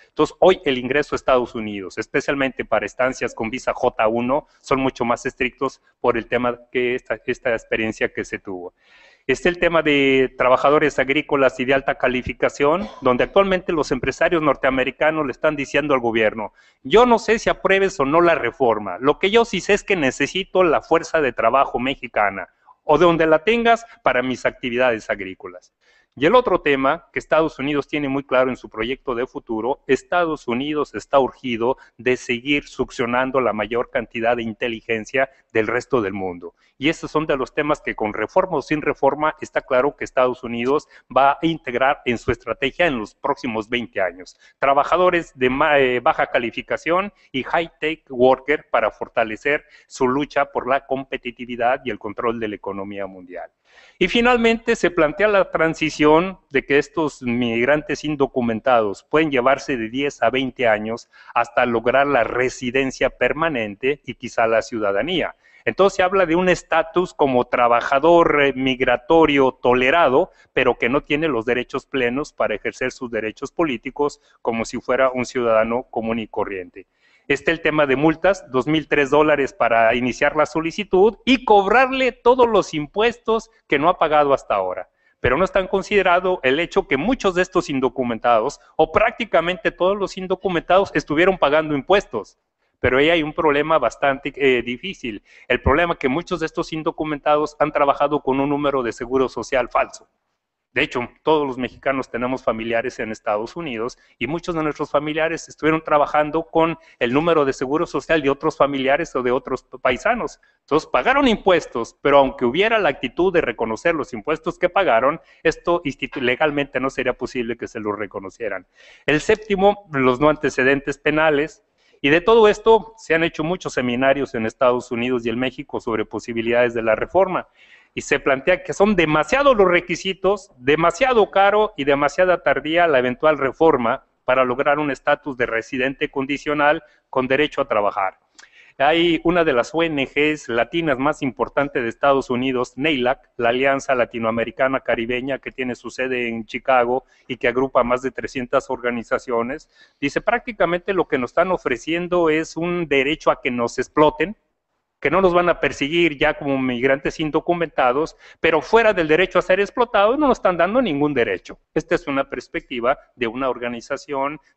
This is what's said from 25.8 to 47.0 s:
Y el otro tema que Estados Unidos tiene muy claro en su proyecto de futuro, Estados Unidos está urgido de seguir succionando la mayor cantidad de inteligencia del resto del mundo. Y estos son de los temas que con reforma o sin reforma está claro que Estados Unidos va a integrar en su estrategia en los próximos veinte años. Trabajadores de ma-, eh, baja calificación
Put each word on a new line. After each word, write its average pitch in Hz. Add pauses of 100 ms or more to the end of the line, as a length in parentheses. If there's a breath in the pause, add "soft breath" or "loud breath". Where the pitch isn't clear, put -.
Y 127
el 208
otro 220
tema 143
que -
Estados 156
Unidos 143
tiene 147
muy 139
claro 131
en 127
su 110
proyecto 117
de 123
futuro, 120
Estados 160
Unidos 143
está 113
urgido 120 (220 soft breath)
de 123
seguir 139
succionando 127
la 113
mayor 110
cantidad 117
de 117
inteligencia 117 (240 soft breath)
del 110
resto 120
del 98
mundo. 90 (240)
Y 131
estos 160
son 156
de 156
los 127
temas 147
que 113
con 107
reforma 170
o 127
sin 151
reforma 147
está 131
claro 135
que -
Estados 127
Unidos 120 (280 soft breath)
va 139
a 147
integrar 131
en 120
su -
estrategia 127
en 139
los 107
próximos 113
veinte 120
años. 90 (220 soft breath)
Trabajadores 165
de 127
ma-, 147
eh, 127
baja 139
calificación 135 (200 soft breath)